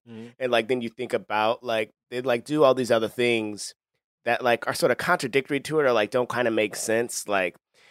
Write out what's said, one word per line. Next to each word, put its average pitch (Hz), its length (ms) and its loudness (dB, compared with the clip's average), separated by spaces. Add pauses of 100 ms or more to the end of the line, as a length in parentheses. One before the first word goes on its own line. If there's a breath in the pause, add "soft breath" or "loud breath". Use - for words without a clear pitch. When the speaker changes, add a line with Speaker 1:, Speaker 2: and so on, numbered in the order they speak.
Speaker 1:
Mm-hmm. 113 180 -16 (120)
Speaker 2:
And, 127 120 -2
like, 113 160 2
then 127 140 -2
you 117 80 -6
think 120 240 -10
about, 107 500 -2
like, 110 280 -4 (180)
they, 123 120 -6
like, 120 240 -2
do 151 180 2
all 131 100 8
these 123 180 0
other 113 160 2
things 110 640 -2 (520)
that, 117 180 0
like, 117 240 2
are 131 60 -2
sort 139 180 2
of 117 60 0
contradictory 139 640 0
to 156 180 -2
it 147 60 2
or, 123 80 4
like, 107 180 2
don't 123 180 0
kinda 120 220 0
make 107 240 0
sense. 117 520 -2
Like, 95 280 0 (360 soft breath)